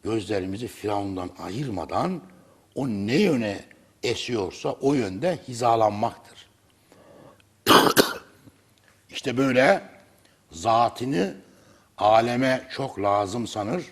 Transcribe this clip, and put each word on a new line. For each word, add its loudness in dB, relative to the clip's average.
gözlerimizi -4
Firavundan -6
ayırmadan -6
o -4
ne -2
yöne 0
esiyorsa -4
o 0
yönde -2
hizalanmaktır. 0
<coughs> 8
İşte -6
böyle 4
zatını 0
aleme 2
çok -8
lazım 0
sanır -6